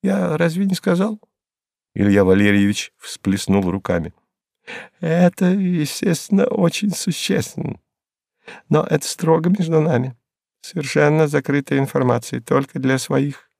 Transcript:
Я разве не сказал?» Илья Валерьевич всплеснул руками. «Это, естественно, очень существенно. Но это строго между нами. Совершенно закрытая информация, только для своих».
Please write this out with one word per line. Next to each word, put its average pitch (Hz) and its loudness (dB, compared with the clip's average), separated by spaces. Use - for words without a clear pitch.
Я 190 -2
разве 170 -2
не 190 0
сказал?» 196 -2
Илья 101 4
Валерьевич 101 4
всплеснул 95 -2
руками. 87 -4
«Это, 175 2
естественно, 180 0
очень 196 0
существенно. - -4
Но 151 4
это - -2
строго 165 0
между 165 0
нами. 127 -2
Совершенно 151 0
закрытая 139 -2
информация, 127 -2
только 139 -2
для 131 0
своих». 139 -4